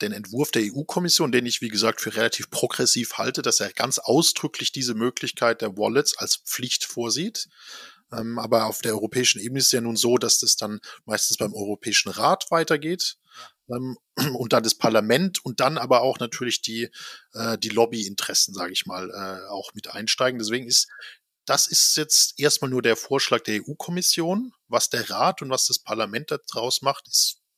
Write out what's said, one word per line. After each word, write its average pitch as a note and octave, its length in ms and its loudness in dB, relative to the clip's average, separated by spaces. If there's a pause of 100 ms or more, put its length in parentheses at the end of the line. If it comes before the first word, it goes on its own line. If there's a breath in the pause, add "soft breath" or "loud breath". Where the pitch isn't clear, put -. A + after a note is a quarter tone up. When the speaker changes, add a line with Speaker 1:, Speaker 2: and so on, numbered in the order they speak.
Speaker 1:
den G#2 120 -2
Entwurf G#2+ 380 -4
der A2+ 120 2
E-U-Kommission, D3+ 680 0
den B2 140 4
ich, A#2+ 160 -2
wie A#2+ 80 -6
gesagt, G#2+ 320 0
für G#2+ 160 -6
relativ A2 320 0
progressiv - 720 0
halte, A#2+ 240 -4
dass - 180 2
er G2 100 -4
ganz B2 280 -2
ausdrücklich - 760 2
diese B2 220 -2
Möglichkeit A#2 640 0
der G2+ 160 -4
Wallets A2 400 2
als - 200 -2
Pflicht - 480 -4
vorsieht. A#2+ 640 -4 (640 loud breath)
Ähm, A#2 260 -6
aber A#2 260 4
auf A2 160 -4
der A2+ 140 -2
europäischen B2 480 0
Ebene B2 160 -4
ist B2+ 80 4
es - 60 6
ja B2 100 2
nun A#2 140 -2
so, A#2+ 200 4
dass A#2 220 2
das - 180 2
dann G#2 240 -4 (240 loud breath)
meistens - 320 -2
beim G#2+ 160 -2
Europäischen G#2 580 -2
Rat C3+ 400 0
weitergeht. E3 680 0 (500 loud breath)
Speaker 2:
Ja. A#2+ 80 -6
Speaker 1:
Ähm, B2+ 220 -8 (180)
<clears throat> C3+ 200 0
und A#2 160 -4
dann A#2+ 100 6
das A2 140 0
Parlament A#2 680 2
und B2 140 -8
dann C3 200 2
aber B2 240 4
auch C3 160 0
natürlich - 420 -4
die, A2+ 300 -6 (420 loud breath)
äh, A2+ 260 -2
die A2 120 -4
Lobbyinteressen, G#2 840 0
sag F2+ 160 -6
ich - 160 -4
mal, F#2 240 -8
äh, F#2+ 380 -10
auch G2 260 -10
mit - 140 -14
einsteigen. B2 500 0
Deswegen A2+ 280 -4
ist, - 220 2 (580 loud breath)
das C#3+ 200 2
ist - 300 4
jetzt - 420 4
erstmal C#3+ 320 2
nur B2+ 120 0
der A#2 140 4
Vorschlag C3 440 0
der G#2+ 160 -2
E-U-Kommission. F3 960 -2 (160)
Was A#2+ 220 0
der A#2+ 200 -2
Rat B2+ 300 0
und C3+ 100 -8
was C3 160 2
das - 120 0
Parlament A2 520 -4
da D3+ 60 -2
draus - 460 -4
macht, C3+ 260 -2
ist - 320 0 (160)